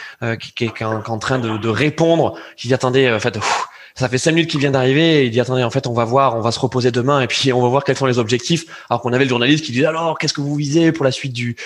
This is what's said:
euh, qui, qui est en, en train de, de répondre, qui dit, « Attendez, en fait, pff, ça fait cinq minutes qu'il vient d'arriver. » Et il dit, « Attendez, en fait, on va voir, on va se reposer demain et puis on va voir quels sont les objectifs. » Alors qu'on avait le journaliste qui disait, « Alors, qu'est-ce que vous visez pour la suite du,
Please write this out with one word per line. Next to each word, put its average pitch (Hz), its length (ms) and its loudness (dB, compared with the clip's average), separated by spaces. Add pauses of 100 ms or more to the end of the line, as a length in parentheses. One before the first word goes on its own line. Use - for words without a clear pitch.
(220)
euh, 117 140 -4
qui, - 180 -16
qui - 120 -2
est 110 180 -6
en, 110 180 -4
en 113 180 -6
train 131 200 -2
de, 113 180 -2
de 110 120 -2
répondre, 151 680 2 (180)
qui - 120 -10
dit, « 123 80 2
Attendez, 127 360 2
en 110 80 0
fait, 113 140 -2
pff, - 320 -4 (300)
ça 131 120 -2
fait 120 100 -2
cinq 160 140 2
minutes 165 180 2
qu'il 151 120 -2
vient 139 100 2
d'arriver. » 139 500 4
Et 131 40 4
il 117 60 -2
dit, « 113 100 0
Attendez, 127 220 0
en 117 60 0
fait, 135 180 -2
on 120 60 -4
va 117 120 2
voir, 127 320 2
on 113 40 -2
va 113 100 2
se - 100 -6
reposer 127 300 2
demain 127 280 2
et 127 80 2
puis - 240 0
on 123 100 2
va 120 60 4
voir 131 160 2
quels 131 140 0
sont 135 80 0
les 123 120 2
objectifs. » 123 720 -2
Alors 117 120 0
qu'on 120 100 -4
avait 127 140 2
le 131 40 -2
journaliste 127 360 2
qui 123 80 -8
disait, « 127 140 2
Alors, 160 300 -2
qu'est-ce 156 160 -4
que - 60 -6
vous 143 160 -4
visez 151 380 2
pour 139 100 -4
la 135 80 2
suite 127 220 -8
du, 120 320 -6